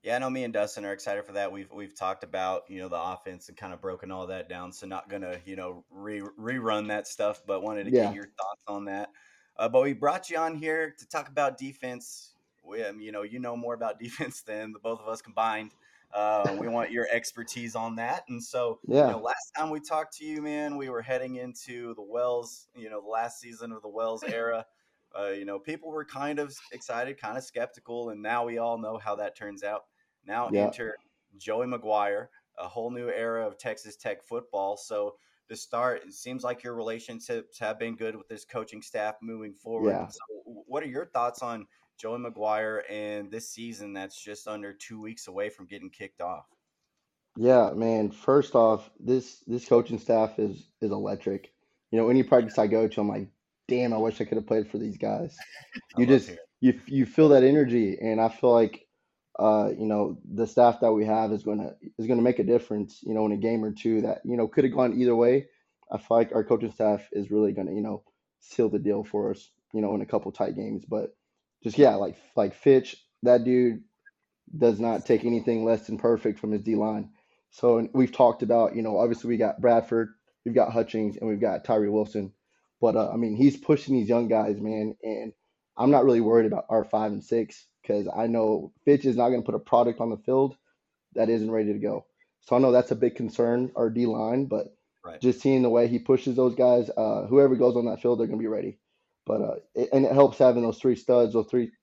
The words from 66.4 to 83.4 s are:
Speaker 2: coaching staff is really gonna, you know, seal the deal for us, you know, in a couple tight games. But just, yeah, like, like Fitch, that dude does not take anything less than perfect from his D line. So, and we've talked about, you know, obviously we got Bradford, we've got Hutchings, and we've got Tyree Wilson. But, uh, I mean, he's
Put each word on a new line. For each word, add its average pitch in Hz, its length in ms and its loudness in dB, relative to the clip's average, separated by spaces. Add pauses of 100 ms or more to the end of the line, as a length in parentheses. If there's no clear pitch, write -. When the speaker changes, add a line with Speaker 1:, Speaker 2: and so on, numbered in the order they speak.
Speaker 2:
coaching 110 280 0
staff 107 400 0
is 101 200 -4
really 104 220 2
gonna, 92 200 -6
you 107 80 -4
know, 107 220 -6 (360)
seal - 300 0
the 98 100 -2
deal 104 240 0
for 104 280 -2
us, - 200 -10 (220)
you 110 80 -2
know, 104 140 -2
in 98 60 -2
a - 40 -6
couple 104 260 -4
tight - 240 -4
games. 107 300 -8
But 107 300 -6 (480)
just, 113 140 -4
yeah, 127 180 8
like, 98 220 -4 (180)
like 101 180 0
Fitch, 131 420 4 (280)
that 120 200 6
dude 123 400 2 (720)
does 117 220 4
not 113 260 -2
take 113 200 4
anything 117 400 0
less 113 220 2
than 107 100 -6
perfect 113 420 2
from 107 120 -4
his 104 100 -2
D 110 140 0
line. 107 360 -2 (380)
So, 120 280 4
and 113 160 0
we've 127 180 4
talked 120 320 4
about, 117 320 4
you 113 60 -2
know, 107 160 0
obviously 117 320 0
we 117 80 0
got 110 240 0
Bradford, 117 480 4 (360)
we've 117 100 -2
got 117 160 4
Hutchings, 110 460 -2
and 113 100 -6
we've 104 140 -2
got 104 220 -2
Tyree 107 260 2
Wilson. 104 440 -2 (480)
But, 113 140 4
uh, 110 160 2
I - 60 -6
mean, 113 180 -2
he's 135 220 6